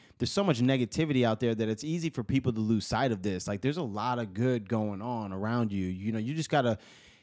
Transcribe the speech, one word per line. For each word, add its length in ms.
there's 140
so 120
much 180
negativity 640
out 140
there 140
that 140
it's 160
easy 260
for 140
people 300
to 60
lose 260
sight 260
of 100
this. 260
Like, 140
there's 160
a 60
lot 360
of 140
good 360
going 320
on 320
around 400
you. 140
You 260
know, 60
you 140
just 160
gotta, 280